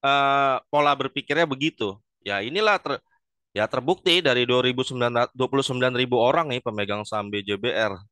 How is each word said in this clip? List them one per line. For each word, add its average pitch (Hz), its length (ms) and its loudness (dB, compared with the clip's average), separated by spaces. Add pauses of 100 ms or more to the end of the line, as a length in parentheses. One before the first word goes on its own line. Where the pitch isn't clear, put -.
eh, 139 540 2 (100)
pola 147 260 2
berpikirnya 143 540 -2
begitu. 135 480 -4 (240)
Ya 101 240 -4
inilah 196 400 0
ter-, 139 180 -6 (540)
ya 107 100 2
terbukti 170 560 0
dari 123 240 2
dua 123 160 2
ribu 127 240 0
sembilan 120 280 -2 (120)
ratus, - 80 -14
dua 127 160 -2
puluh 139 160 0
sembilan 127 320 0
ribu 123 240 2
orang 139 320 2
nih 127 80 -4
pemegang 104 460 -4
saham 104 260 -6
B 104 80 -4
J 101 160 -4
B 113 160 -4
R. 104 220 -2 (160)